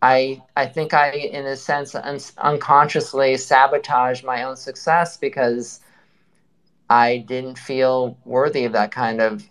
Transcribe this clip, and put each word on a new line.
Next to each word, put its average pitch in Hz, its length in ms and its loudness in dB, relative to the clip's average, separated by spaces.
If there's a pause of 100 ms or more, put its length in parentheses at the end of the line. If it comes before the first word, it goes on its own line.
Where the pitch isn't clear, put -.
I, 131 400 2 (160)
I 139 80 0
think 156 280 -6
I, 147 180 4
in 143 340 -8
a 135 100 -6
sense, 143 400 -4
un-, 143 240 -8 (180)
unconsciously 143 1000 2
sabotaged 131 840 2
my 127 200 -6
own 131 140 -8
success 165 580 -2
because 120 640 -2 (1120)
I 120 380 4
didn't 127 300 -8
feel 131 680 0
worthy 131 400 0
of 113 80 -4
that 107 180 0
kind 113 300 -2
of 107 300 0